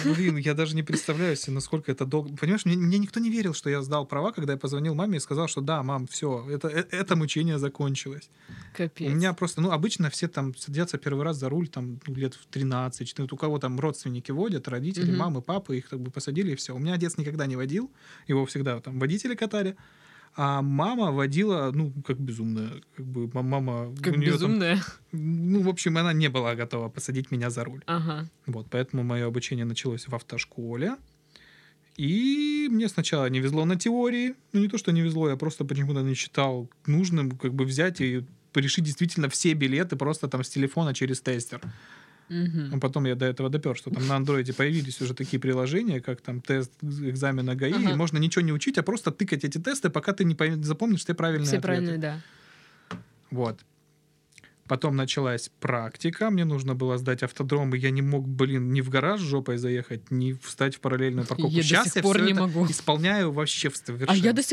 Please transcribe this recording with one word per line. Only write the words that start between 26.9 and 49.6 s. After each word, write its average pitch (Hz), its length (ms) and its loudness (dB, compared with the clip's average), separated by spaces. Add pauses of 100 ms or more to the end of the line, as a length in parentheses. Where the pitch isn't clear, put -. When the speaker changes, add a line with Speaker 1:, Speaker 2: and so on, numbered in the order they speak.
Speaker 1:
меня 120 200 -2
за 117 140 -4
руль. 127 220 -12
Speaker 2:
Ага. 160 380 -2 (220)
Speaker 1:
Вот, 113 240 -6
поэтому 127 320 -2
моё 120 260 0
обучение 120 380 -2
началось 117 420 -4
в 120 60 -6
автошколе. 120 840 -6 (1040)
И 285 720 2
мне 220 180 4
сначала 151 400 2
не 131 120 2
везло 151 260 2
на 185 100 4
теории. 240 580 0 (200)
Ну, 202 60 6
не 208 80 4
то, 226 100 -2
что - 140 0
не 165 100 4
везло, 160 260 2
я 135 80 2
просто 151 300 -2
почему-то 139 340 0
не 135 140 2
считал 127 560 -2 (160)
нужным 156 460 4
как 131 200 -2
бы 135 140 2
взять 160 340 2
и 127 240 0 (300)
решить 143 300 4
действительно 151 440 2
все 160 240 2
билеты 147 440 2
просто 143 320 0
там 131 140 0
с - 60 -4
телефона 139 460 0
через 131 260 0
тестер. 123 400 -4 (680)
Speaker 2:
Мгм. 165 460 -2
Speaker 1:
А 135 40 2
потом 135 260 0
я 127 100 2
до 127 120 0
этого 131 240 0
допёр, 147 260 0
что - 140 -8
там 131 160 0
на 139 100 2
андроиде 135 380 2
появились 139 480 0
уже 127 100 -2
такие 131 260 -2
приложения, 131 600 0
как 123 220 -6
там 127 180 -6
тест 131 320 0 (100)
экзамена 135 720 -2
гаи, 131 180 0
и - 20 2
Speaker 2:
Ага. 196 220 4
Speaker 1:
можно 156 220 2
ничего 165 280 4
не 156 60 2
учить, 165 260 0
а 170 40 2
просто 196 280 0
тыкать 156 340 -2
эти 147 140 -2
тесты, 254 320 0